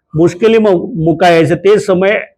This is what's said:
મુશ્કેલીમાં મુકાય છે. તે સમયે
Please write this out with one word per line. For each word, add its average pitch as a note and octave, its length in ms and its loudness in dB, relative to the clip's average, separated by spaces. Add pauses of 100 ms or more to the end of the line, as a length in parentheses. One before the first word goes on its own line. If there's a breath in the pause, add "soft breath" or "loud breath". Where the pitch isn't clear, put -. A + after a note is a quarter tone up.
(140)
મુશ્કેલીમાં G3 640 0 (280)
મુકાય E3 420 2
છે. E3+ 80 -2
તે G3 240 2
સમયે F#3+ 360 -2 (220)